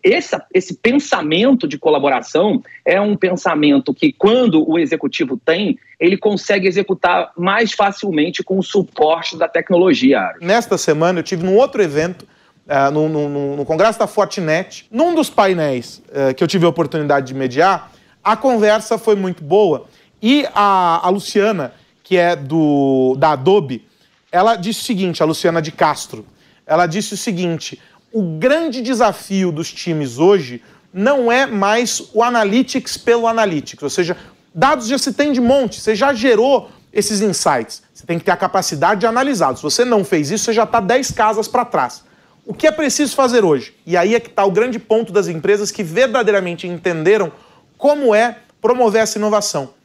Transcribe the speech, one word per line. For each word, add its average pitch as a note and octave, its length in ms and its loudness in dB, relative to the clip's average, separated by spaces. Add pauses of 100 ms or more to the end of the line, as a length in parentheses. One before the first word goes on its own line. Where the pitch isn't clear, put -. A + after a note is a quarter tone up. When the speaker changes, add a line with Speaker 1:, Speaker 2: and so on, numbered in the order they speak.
Speaker 1:
Essa, C4+ 400 0 (100)
esse F3+ 220 -2
pensamento A3+ 880 0
de D3 100 -6
colaboração D3+ 840 0 (220)
é F#3 160 2
um G#3 160 0
pensamento D3+ 760 0
que, C#3+ 200 0
quando G#3+ 580 4
o D#3+ 80 2
executivo C3+ 580 -2
tem, E3+ 400 0 (220)
ele F3 180 2
consegue G3 520 0
executar F3+ 680 0
mais G3 360 0
facilmente F#3 720 -2
com F#3+ 140 -2
o F#3 40 -2
suporte E3 760 0
da D#3+ 120 -2
tecnologia, C#3 720 2
Aros. F#2+ 260 -8
Speaker 2:
Nesta G3 320 0
semana E3 400 0
eu D#3+ 60 -6
tive E3+ 200 -6
num F#3+ 120 2
outro G#3 260 2
evento, E3 420 -2 (440)
eh, C#3 220 2
no, D#3 180 0
no, D3 200 -4
no, C#3+ 280 -6
no C#3+ 80 -4
Congresso F#3 340 0
da G#3+ 80 0
Fortinet, F3+ 880 -4
num D#4+ 240 0
dos D#4 120 0
painéis, D#3+ 720 -2 (120)
eh, C3+ 220 0
que F3 100 0
eu - 20 0
tive F3 200 2
a - 20 6
oportunidade D3 580 -2
de B2+ 80 -12
mediar, C3+ 560 0 (320)
a G#3+ 140 0
conversa A3 600 0
foi G#3 200 2
muito F#3 260 -6
boa D#3 440 0 (360)
e C4+ 320 2
a, F#3 480 2
a F3+ 60 0
Luciana, G3 640 -2 (320)
que F#3 120 0
é F3 200 2
do, C#3 840 2
da D#3 140 4
Adobe, C#3 560 0 (420)
ela G#3 260 2
disse F3+ 260 -6
o - 20 -10
seguinte, F#3 380 -2
a D#3 40 2
Luciana E3 360 0
de D#3 100 -8
Castro, C#3+ 520 -2 (420)
ela E3 180 2
disse F#3+ 300 -4
o - 20 -8
seguinte: F3 640 -6 (320)
"O F3 240 -4
grande C4 460 0
desafio G#3 680 -2
dos D#3 220 -8
times C#3+ 460 -6
hoje D#3 440 2 (300)
não A#3 400 0
é C4 140 2
mais A3 680 -2
o A3 100 2
analytics A#3+ 760 0
pelo A#3 280 0
analytics", G#3+ 560 -2
ou C#3+ 60 -4
seja, F3 260 -2 (400)
dados B3+ 320 0
já B3+ 120 -2
se - 160 -4
tem D4 180 0
de B3+ 80 0
monte, B3 400 0
você A3 140 -2
já C4+ 180 0
gerou A#3 580 2 (220)
esses G#3+ 300 -2
insights, D3+ 600 -2 (120)
você - 100 -20
tem E3+ 140 -4
que D#3+ 80 -10
ter F#3+ 40 0
a F3+ 60 2
capacidade F3+ 640 -2
de A3+ 60 0
analisá-los. A3+ 540 0
Se - 20 -16
você D#3 200 -2
não A3+ 220 2
fez D3 260 -2
isso, G#3 140 -4
você A#3 80 -2
já G#3+ 140 2
tá A#3 120 0
dez A#3+ 320 0
casas A3 380 0
pra A#3+ 160 0
trás. C#3+ 400 -4 (400)
O - 80 -12
que - 140 -2
é D#4 40 6
preciso D4 460 -2
fazer A#3+ 280 2
hoje? C#3+ 280 0 (140)
E E3+ 100 -2
aí F#3 180 2
é A#3 60 2
que - 80 -20
tá G3 160 -2
o G3 60 2
grande A3+ 280 -2
ponto A3 320 -2
das F#3 160 0
empresas G3 440 -2
que - 120 -8
verdadeiramente G3 840 0
entenderam F3 680 0 (460)
como C#4+ 360 2
é A3+ 260 0 (200)
promover A3+ 400 2
essa G#3+ 160 -2
inovação. G#3 540 -2 (140)